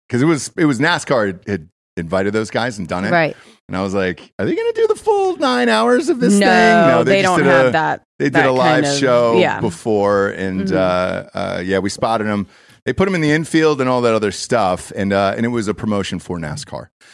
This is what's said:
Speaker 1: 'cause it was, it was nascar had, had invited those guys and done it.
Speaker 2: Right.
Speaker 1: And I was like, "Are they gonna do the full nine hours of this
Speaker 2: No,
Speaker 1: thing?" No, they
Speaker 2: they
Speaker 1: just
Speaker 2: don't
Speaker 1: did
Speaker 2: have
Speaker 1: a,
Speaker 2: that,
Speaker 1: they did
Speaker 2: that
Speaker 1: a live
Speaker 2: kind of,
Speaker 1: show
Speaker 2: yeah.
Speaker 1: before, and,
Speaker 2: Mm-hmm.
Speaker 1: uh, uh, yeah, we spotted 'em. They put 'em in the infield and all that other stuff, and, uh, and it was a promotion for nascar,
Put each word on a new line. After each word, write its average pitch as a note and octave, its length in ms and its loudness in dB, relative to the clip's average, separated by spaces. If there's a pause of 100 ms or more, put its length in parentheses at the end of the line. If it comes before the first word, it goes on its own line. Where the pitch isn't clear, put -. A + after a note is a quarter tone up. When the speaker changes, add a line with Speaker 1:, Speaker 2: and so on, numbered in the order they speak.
Speaker 1:
'cause B2 120 0
it C#3+ 40 2
was, D#3+ 320 0
it F3 80 2
was C3+ 140 2
nascar C#3+ 480 0
had, F2+ 200 -6
had F2+ 200 -6 (280)
invited F#2+ 380 -2
those A2 160 -4
guys A#2 300 -4
and F#2+ 80 -8
done F2+ 180 -4
it. - 60 -2
Speaker 2:
Right. D#3+ 240 0 (340)
Speaker 1:
And F#2 80 -6
I F#2+ 60 -2
was F#2+ 100 -4
like, F#2 460 -4
"Are - 60 -4
they E4 100 -2
gonna A4+ 180 -2
do A4+ 140 0
the G#4+ 80 0
full G4 420 0
nine B3 320 0
hours A#3+ 400 2
of C#4 100 -2
this G3 140 2
Speaker 2:
No, G3+ 140 4
Speaker 1:
thing?" F3 400 6
No, - 160 4
they F3 140 2
Speaker 2:
they G3 40 2
Speaker 1:
just F#3 160 2
Speaker 2:
don't D3 80 2
Speaker 1:
did C#3 60 4
Speaker 2:
have C3+ 160 4
Speaker 1:
a, B2 40 0
Speaker 2:
that, D3+ 300 -2 (160)
Speaker 1:
they C#3 80 -2
did C3+ 80 0
Speaker 2:
that D#3 140 2
Speaker 1:
a C3 40 2
live B2+ 320 2
Speaker 2:
kind - 40 0
of, C#3+ 120 -2
Speaker 1:
show A#2+ 380 4
Speaker 2:
yeah. A#2+ 240 2
Speaker 1:
before, G2+ 680 0
and, F#2 380 -4
Speaker 2:
Mm-hmm. F#2+ 80 -2
Speaker 1:
uh, F#2 640 -2
uh, F#2 240 -6
yeah, F#2+ 160 0
we G2 100 -2
spotted A2+ 380 -2
'em. G2+ 200 -2 (380)
They C3 80 -2
put F#3+ 140 0
'em G3 80 -2
in E3 60 -2
the D3+ 100 2
infield D#3 480 2
and B2+ 100 0
all B2+ 120 0
that A#2 140 2
other G#2 160 0
stuff, F#2+ 640 -2
and, G2 180 -2
uh, G2 240 2
and A2+ 80 -2
it A#2 40 -2
was A#2 180 -4
a G#2+ 80 -2
promotion G2+ 440 -6
for F2 200 -10
nascar, D2 480 -12 (260)